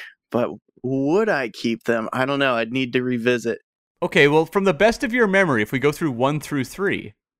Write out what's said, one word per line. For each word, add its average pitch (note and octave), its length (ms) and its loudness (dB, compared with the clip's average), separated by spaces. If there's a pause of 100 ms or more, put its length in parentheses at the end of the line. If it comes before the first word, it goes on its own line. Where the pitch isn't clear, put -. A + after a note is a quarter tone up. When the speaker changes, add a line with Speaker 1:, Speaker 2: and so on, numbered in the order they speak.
(300)
Speaker 1:
But A#2 200 0 (320)
would C#3 460 0
I C#3 220 -2
keep A2+ 340 -4
them? A2+ 280 0
I B2+ 120 0
don't C#3 140 -2
know. C3+ 160 2
I'd A2+ 180 -4
need C3 220 -4
to B2+ 80 2
revisit. A#2+ 560 0 (420)
Speaker 2:
Okay, E3 280 4
well, D#3+ 180 4
from G3 180 -2
the F#3+ 80 4
best G#3 300 2
of A#3+ 100 -4
your A#3+ 140 2
memory, F#3 340 2
if G#2+ 120 -2
we C3 80 -2
go D3 120 2
through D3+ 200 -2
one C3 280 0
through C#3 240 -4
three, - 500 -6 (260)